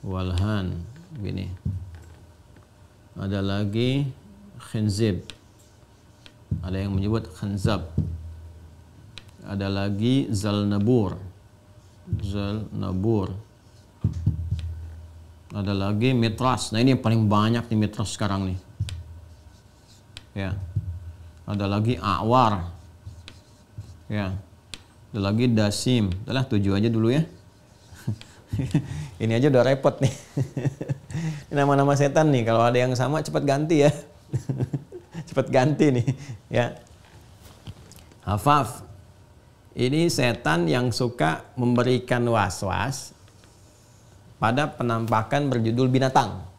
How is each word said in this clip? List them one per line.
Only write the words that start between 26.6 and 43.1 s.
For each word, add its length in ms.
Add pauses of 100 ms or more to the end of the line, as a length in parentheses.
aja 160
dulu, 240
ya. 160 (1200)
<laughs> 760
Ini 140
aja 160
udah 120
repot 360
nih. 120 (680)
<laughs> 720
Ini 40
nama-nama 360
setan 400
nih. 160
Kalau 160
ada 160
yang 160
sama, 240
cepat 240
ganti, 400
ya. 80 (680)
<laughs> 680
Cepat 240
ganti 400
nih, 140 (420)
ya. 240 (1500)
Hafaf. 600 (920)
Ini 320
setan 580
yang 240
suka 540 (100)
memberikan 720
was-was 840 (1300)